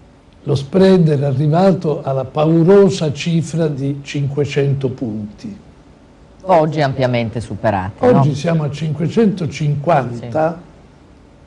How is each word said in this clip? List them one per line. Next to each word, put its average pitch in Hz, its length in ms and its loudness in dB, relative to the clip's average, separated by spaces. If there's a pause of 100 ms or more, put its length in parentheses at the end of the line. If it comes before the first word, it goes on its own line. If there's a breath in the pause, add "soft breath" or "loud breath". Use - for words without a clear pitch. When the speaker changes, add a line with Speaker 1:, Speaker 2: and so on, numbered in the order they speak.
(440)
Speaker 1:
lo 139 100 0
spread 185 540 4
era 143 180 0
arrivato 151 760 2
alla 135 220 -4
paurosa 165 880 4
cifra 165 560 -2
di 139 340 -4
cinquecento 139 880 -2
punti. 107 640 -8 (880)
Speaker 2:
Oggi 160 400 2
ampiamente 123 600 -2
superato, 101 640 -2
Speaker 1:
Oggi 151 220 4
Speaker 2:
no? 147 60 -2
Speaker 1:
siamo 160 280 -2
a 143 80 -4
cinquecentocinquanta 156 1900 -2 (840)